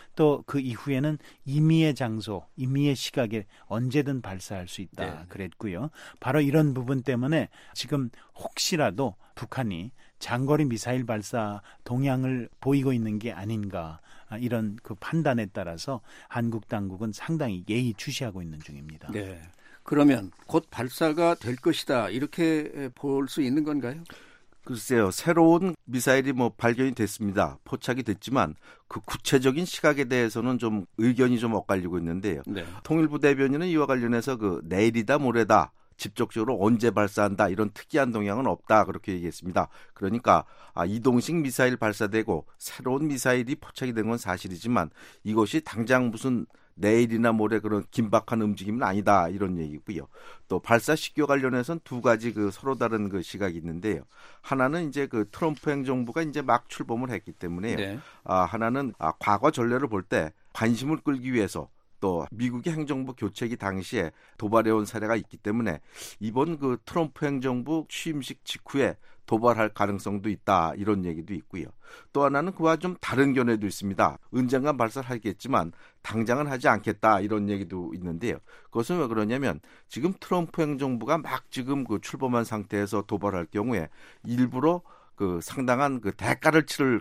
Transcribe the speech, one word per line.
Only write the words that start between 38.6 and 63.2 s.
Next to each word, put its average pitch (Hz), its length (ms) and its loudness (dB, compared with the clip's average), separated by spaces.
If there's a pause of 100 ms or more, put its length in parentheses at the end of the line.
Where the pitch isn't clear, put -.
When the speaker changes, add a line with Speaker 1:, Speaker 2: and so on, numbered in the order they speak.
Speaker 3:
그렇게 90 260 -6
얘기했습니다. 87 560 -2 (240)
그러니까, 98 520 4 (300)
아, 85 120 0
이동식 120 500 2
미사일 127 400 2
발사되고 104 680 0 (120)
새로운 131 500 -4
미사일이 127 480 0
포착이 - 360 -8
된 110 160 0
건 117 80 0
사실이지만 92 760 -2 (340)
이것이 107 360 2
당장 120 500 2
무슨 117 360 -2 (280)
내일이나 113 580 4
모레 107 280 2
그런 104 300 -2
긴박한 113 500 0
움직임은 104 420 -2
아니다, 98 460 4
이런 95 300 -2
얘기고요. 76 500 -8 (400)
또 113 100 0
발사 117 380 4
시기와 - 300 -2
관련해서는 131 580 0
두 123 160 -8
가지 113 320 2
그 101 180 0
서로 135 260 -4
다른 110 340 -2
그 95 100 -2
시각이 92 380 -4
있는데요. 82 440 -4 (380)
하나는 143 480 -2
이제 139 180 -4
그 110 240 -2
트럼프 156 400 -2
행정부가 131 520 -2
이제 147 180 -4
막 120 300 2
출범을 127 400 -4
했기 101 220 -6
때문에요. 90 440 -6
Speaker 2:
네. 101 220 -6 (260)
Speaker 3:
아, 92 200 4
하나는, 113 540 -2
아, 80 200 0
과거 104 320 2
전례를 127 380 0
볼 101 140 -4
때 85 300 0 (220)
관심을 127 480 0
끌기 131 320 -2
위해서 90 340 -2 (320)
또 87 300 0
미국의 123 420 -4
행정부 135 420 -4
교체기 117 420 -4